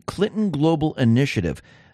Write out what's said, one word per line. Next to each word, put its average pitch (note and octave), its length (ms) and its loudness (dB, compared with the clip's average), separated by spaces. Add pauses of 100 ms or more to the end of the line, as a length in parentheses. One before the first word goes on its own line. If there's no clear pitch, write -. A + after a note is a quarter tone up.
Clinton G3+ 440 -2
Global D3+ 420 0
Initiative, A#2 680 0 (320)